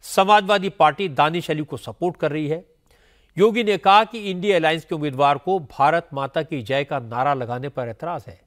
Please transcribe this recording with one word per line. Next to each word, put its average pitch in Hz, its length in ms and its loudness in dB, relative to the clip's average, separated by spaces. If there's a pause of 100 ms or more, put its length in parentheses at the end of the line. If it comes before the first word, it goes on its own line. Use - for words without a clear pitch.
समाजवादी 196 680 2
पार्टी 160 400 2
दानिश 160 420 0
अली 147 120 -2
को 139 140 -10
सपोर्ट 165 400 -6
कर 151 140 -2
रही 151 160 -4
है। 160 180 -6 (720)
योगी 220 260 2
ने 208 140 0
कहा 202 260 6
कि 220 280 -8
इंडिया 185 260 0
अलायंस 160 280 0
के 180 100 -6
उम्मीदवार 143 420 0
को 185 220 -2
भारत 156 540 0
माता 139 280 -4
की 143 200 -6
जय 131 220 -2
का 143 160 -6
नारा 123 340 -2
लगाने 123 360 -6
पर 127 180 -8
ऐतराज 156 400 -10
है - 200 -20